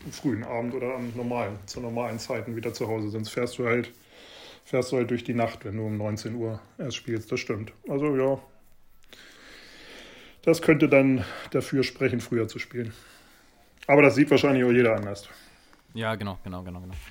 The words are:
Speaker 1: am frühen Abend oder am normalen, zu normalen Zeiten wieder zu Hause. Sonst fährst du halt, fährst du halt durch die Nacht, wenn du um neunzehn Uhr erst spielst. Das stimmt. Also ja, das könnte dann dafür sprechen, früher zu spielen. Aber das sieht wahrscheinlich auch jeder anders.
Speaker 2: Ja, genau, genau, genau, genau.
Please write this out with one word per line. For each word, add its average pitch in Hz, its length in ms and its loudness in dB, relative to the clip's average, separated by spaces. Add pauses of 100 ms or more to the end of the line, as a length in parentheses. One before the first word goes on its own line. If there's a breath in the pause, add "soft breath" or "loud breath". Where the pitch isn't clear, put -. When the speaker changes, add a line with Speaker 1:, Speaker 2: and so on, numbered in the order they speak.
Speaker 1:
am 131 60 -12
frühen 117 320 -2
Abend 123 320 -6
oder 123 180 -4
am 120 220 -8
normalen, 120 500 -4
zu - 160 -12
normalen 117 380 -6
Zeiten 117 360 -6
wieder 113 180 -6
zu 120 140 -4
Hause. 107 220 -4
Sonst 107 200 -6
fährst 120 280 -4
du 123 80 -2
halt, 117 260 0 (720 loud breath)
fährst 127 260 0
du 135 60 0
halt 117 120 0
durch 120 140 -2
die 123 100 -4
Nacht, 117 320 -2
wenn 104 120 -8
du 110 100 -4
um 107 100 -4
neunzehn 107 380 -4
Uhr 110 240 -6 (180)
erst 127 200 -8
spielst. 113 340 -6
Das 127 80 -2
stimmt. 110 340 -6 (160)
Also 143 260 0
ja, 131 220 2 (2000 loud breath)
das 165 180 4
könnte 151 260 6
dann 135 380 6 (240 loud breath)
dafür 135 340 0
sprechen, 120 360 -2
früher 113 280 -2
zu 120 120 -12
spielen. 117 340 -8 (920 loud breath)
Aber 143 160 8
das 135 100 6
sieht 143 160 4
wahrscheinlich 135 340 6
auch 123 80 6
jeder 120 240 6
anders. 101 320 -6 (680 loud breath)
Speaker 2:
Ja, 110 180 -2
genau, 101 300 -6
genau, 92 180 -10
genau, 90 200 -12
genau. 92 120 -14 (180)